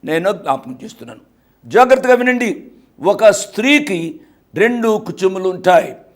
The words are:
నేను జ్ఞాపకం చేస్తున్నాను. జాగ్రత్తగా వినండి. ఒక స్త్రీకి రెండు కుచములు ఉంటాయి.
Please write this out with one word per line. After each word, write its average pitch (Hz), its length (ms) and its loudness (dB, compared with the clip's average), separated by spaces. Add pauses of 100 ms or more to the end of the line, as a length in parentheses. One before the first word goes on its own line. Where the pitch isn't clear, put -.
నేను 165 260 -2
జ్ఞాపకం 135 520 -8
చేస్తున్నాను. 113 360 -20 (460)
జాగ్రత్తగా 247 480 4
వినండి. 247 540 -2 (360)
ఒక 202 220 0
స్త్రీకి 208 920 0 (360)
రెండు 220 520 0
కుచములు 185 420 -4
ఉంటాయి. 170 460 2 (200)